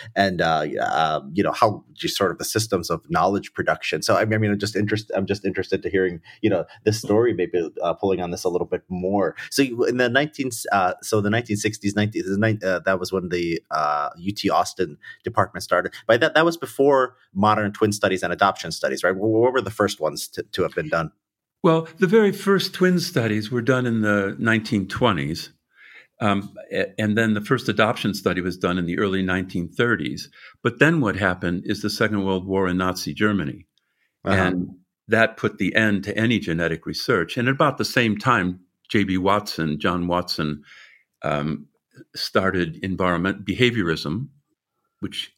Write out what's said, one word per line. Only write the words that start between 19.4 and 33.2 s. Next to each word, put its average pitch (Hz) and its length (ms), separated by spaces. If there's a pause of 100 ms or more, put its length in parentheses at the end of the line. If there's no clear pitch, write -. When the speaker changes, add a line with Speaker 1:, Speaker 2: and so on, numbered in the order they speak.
Speaker 1:
were 127 80
the 110 80
first - 300
ones 78 300
to, - 120
to - 220
have 80 100
been 80 160
done? 82 220 (500)
Speaker 2:
Well, 165 260 (120)
the - 80
very 208 240
first 202 420
twin 180 260
studies 110 520
were 123 100
done 127 240
in 113 160
the 104 380
nineteen 110 480
twenties. 85 640 (680)
Um, 101 360 (160)
a-, 95 280
and 107 160
then 110 200
the 104 60
first 120 280
adoption 107 460
study 90 260
was 90 160
done 90 220
in 85 80
the 87 100
early 95 240
nineteen 92 480
thirties. 85 600 (340)
But 120 160
then 160 200
what 101 160
happened 90 500
is 104 180
the 104 80
Second 104 340
World 95 220
War 95 200
in 90 100
Nazi 92 360
Germany. 95 540 (580)